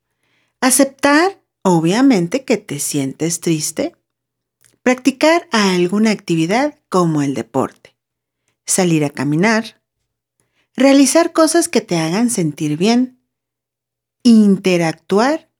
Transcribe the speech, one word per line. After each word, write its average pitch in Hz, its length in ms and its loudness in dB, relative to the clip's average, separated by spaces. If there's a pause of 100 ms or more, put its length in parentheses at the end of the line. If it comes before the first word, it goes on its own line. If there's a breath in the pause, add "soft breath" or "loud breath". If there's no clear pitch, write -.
(600)
Aceptar, 277 800 0 (200)
obviamente, 185 840 0
que 254 100 0
te - 240 -10
sientes 147 640 -6
triste. 165 540 -4 (880)
Practicar 277 720 0
alguna 202 600 0
actividad 196 760 -4
como 165 340 0
el 139 120 -4
deporte. - 640 -8 (680)
Salir 165 380 0
a 143 60 -2
caminar. 185 720 -4 (920)
Realizar 277 600 4
cosas 330 340 2
que 220 140 -2
te 175 160 -4
hagan 180 320 -2
sentir 156 480 -4
bien. 233 420 -2 (1040)
Interactuar 202 1300 2 (100)